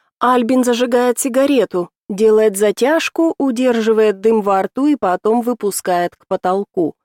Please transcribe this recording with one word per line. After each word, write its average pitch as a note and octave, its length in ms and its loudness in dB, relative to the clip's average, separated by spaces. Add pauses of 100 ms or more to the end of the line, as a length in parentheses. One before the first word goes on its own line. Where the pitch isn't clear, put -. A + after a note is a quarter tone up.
(200)
Альбин B3 440 2
зажигает A#3+ 540 0
сигарету, A#3+ 720 0 (200)
делает G#3+ 480 2
затяжку, D4 840 0
удерживает A3+ 840 0
дым A3 200 2
во F#3+ 200 0
рту B3+ 260 -2
и D4 80 2
потом G#3 460 -2
выпускает F#3+ 760 -4
к - 120 -20
потолку. F#3 760 -4